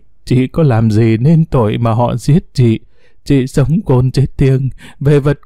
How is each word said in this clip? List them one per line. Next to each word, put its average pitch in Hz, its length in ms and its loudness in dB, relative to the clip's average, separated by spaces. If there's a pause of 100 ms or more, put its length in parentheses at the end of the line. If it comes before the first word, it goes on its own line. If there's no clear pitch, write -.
(260)
chị 127 220 0
có 165 160 -2
làm 113 280 2
gì 113 260 2
nên 160 280 2
tội 120 320 -2
mà 117 140 -2
họ 120 240 -2
giết 143 380 -2
chị? 113 260 2 (440)
Chị 131 240 0
sống 147 380 -2
côn 123 260 0
chết - 260 -2
thiêng, 135 320 0 (300)
về 143 200 2
vật 139 260 -2